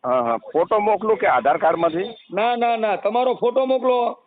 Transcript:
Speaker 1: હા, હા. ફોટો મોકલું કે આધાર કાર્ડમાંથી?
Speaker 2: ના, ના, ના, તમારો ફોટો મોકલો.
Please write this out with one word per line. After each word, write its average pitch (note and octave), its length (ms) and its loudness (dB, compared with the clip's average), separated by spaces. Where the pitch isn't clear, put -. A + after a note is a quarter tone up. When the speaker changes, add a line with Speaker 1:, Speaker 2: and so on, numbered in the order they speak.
Speaker 1:
હા, B2+ 180 0
હા. A#2 160 0
ફોટો F#3+ 420 0
મોકલું G#3+ 380 0
કે G3+ 100 0
આધાર C3 300 2
કાર્ડમાંથી? E3+ 580 0
Speaker 2:
ના, A3+ 220 0
ના, A#3 200 0
ના, A3 200 -2
તમારો B3 380 0
ફોટો A#3+ 320 0
મોકલો. B3+ 600 0